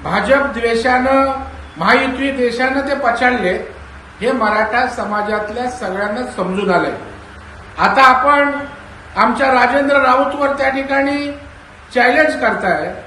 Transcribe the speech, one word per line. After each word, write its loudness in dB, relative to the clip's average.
भाजप 2
द्वेषानं, 2
महायुती 0
द्वेषानं 0
ते 0
पछाडले, 0
हे 0
मराठा 0
समाजातल्या -4
सगळ्यांना -6
समजून -2
आलंय. 0
आता 4
आपण 4
आमच्या 2
राजेंद्र 4
राऊतवर 2
त्या 0
ठिकाणी 0
चॅलेंज 2
करताय. -2